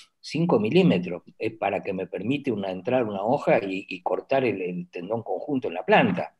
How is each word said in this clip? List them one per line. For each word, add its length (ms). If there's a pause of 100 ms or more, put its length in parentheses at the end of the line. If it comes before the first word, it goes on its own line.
(200)
cinco 400
milímetros, 640 (160)
eh, 100
para 320
que 100
me 140
permite 460
una, 180
entrar 320
una 200
hoja 360
y, 300
y 120
cortar 440
el, 180
el 280
tendón 340
conjunto 420
en 80
la 100
planta. 560